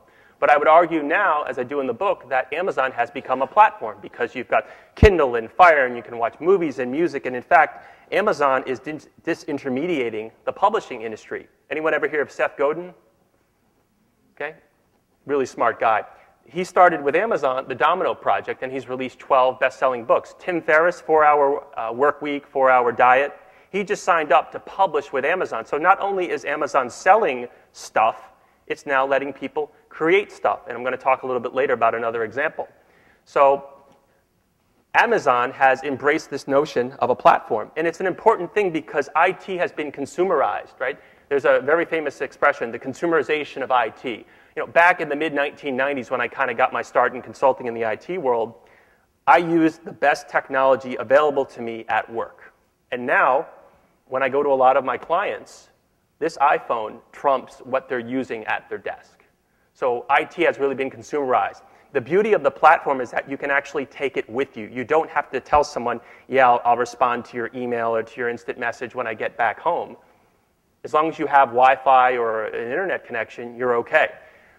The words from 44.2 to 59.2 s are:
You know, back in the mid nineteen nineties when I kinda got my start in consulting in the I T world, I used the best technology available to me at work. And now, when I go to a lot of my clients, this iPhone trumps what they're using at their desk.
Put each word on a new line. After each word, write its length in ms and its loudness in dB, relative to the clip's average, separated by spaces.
You 100 -6
know, 20 -8
back 340 4
in 80 -4
the 60 -4
mid 180 -4
nineteen 420 -4
nineties 360 -4
when 100 -2
I 60 -2
kinda 260 -4
got 180 0
my 120 -4
start 320 0
in 80 -12
consulting 420 0
in 80 -6
the 120 -4
I 100 -4
T 240 -10
world, 340 -2
I 120 6
used 480 0
the 60 -14
best 380 -2
technology 680 0
available 480 2
to 160 -14
me 280 -10
at 220 -2
work. 420 -10
And 160 -6
now, 400 2
when 160 -6
I 80 0
go 140 0
to 60 0
a 60 4
lot 220 4
of 80 0
my 120 -4
clients, 720 -6
this 180 -4
iPhone 600 -2
trumps 480 -4
what 300 -6
they're 100 -4
using 460 -6
at 240 -6
their 80 -8
desk. 460 -14